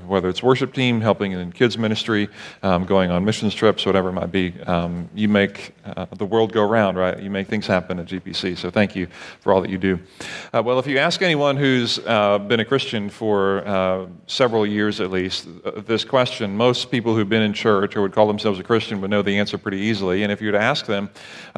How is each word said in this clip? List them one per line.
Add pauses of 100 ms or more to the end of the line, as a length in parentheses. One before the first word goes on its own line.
whether
it's
worship
team,
helping
in
kids
ministry, (340)
um,
going
on
missions
trips,
whatever
it
might
be. (100)
Um,
you
make, (220)
uh, (100)
the
world
go
round,
right?
You
make
things
happen
at
G
P
C,
so
thank
you (320)
for
all
that
you
do. (560)
Uh,
well,
if
you
ask
anyone
who's,
uh,
been
a
Christian
for,
uh, (220)
several
years
at
least, (160)
uh, (120)
this
question,
most
people
who've
been
in
church
or
would
call
themselves
a
Christian
would
know
the
answer
pretty
easily.
And
if
you
were
to
ask
them, (480)